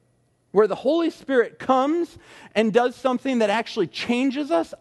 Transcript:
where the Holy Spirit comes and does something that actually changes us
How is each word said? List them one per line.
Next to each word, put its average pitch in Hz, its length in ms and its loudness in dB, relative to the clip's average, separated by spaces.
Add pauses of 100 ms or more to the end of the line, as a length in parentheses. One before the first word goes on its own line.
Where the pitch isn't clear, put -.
(520)
where 208 160 4
the 185 80 -6
Holy 320 340 0
Spirit 233 500 -2
comes 285 580 0 (380)
and 220 160 2
does 240 240 2
something 254 440 -2
that 208 100 2
actually 214 380 -2
changes 269 640 -2
us 330 300 -2